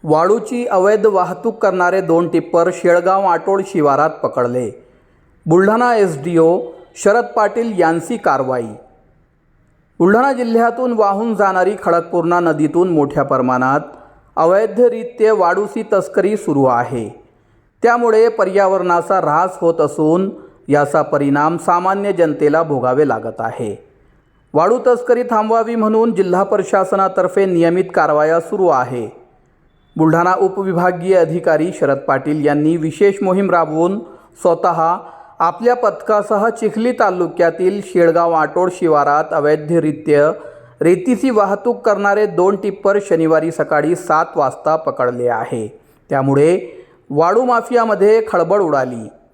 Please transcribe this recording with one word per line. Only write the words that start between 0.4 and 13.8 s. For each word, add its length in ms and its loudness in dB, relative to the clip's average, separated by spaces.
अवैध 400 2
वाहतूक 560 -2
करणारे 380 2
दोन 280 0
टिप्पर 440 0
शेळगाव 520 2
आटोळ 420 0
शिवारात 440 2
पकडले. 760 -4
बुलढाणा 500 2
एसडीओ 640 2
शरद 280 2
पाटील 540 -2
यांची 380 0
कारवाई. 500 -2
बुलढाणा 340 2
जिल्ह्यातून 600 0
वाहून 420 0
जाणारी 480 0
खडकपूर्णा 580 0
नदीतून 480 0
मोठ्या 340 0
प्रमाणात 580 0